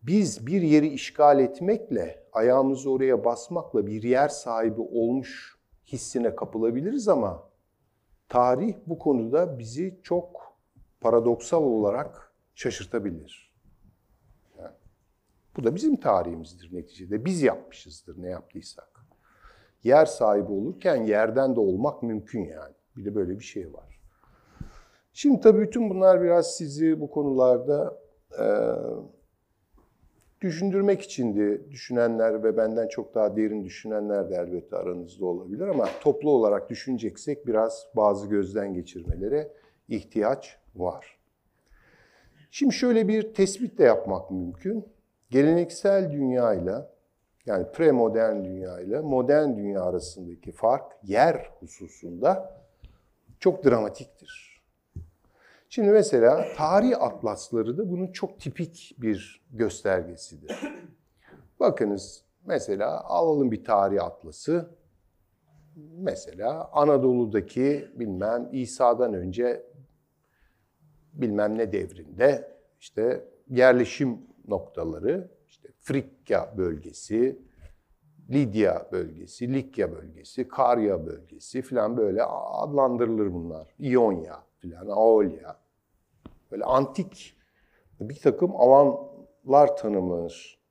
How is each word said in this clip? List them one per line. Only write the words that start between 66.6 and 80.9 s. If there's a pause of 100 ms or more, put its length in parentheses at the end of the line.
Anadolu'daki
bilmem
İsa'dan
önce (1500)
bilmem
ne
devrinde (220)
işte (220)
yerleşim (260)
noktaları, (160)
işte (100)
Frikya
bölgesi, (920)
Lidya
bölgesi,
Likya
bölgesi,
Karya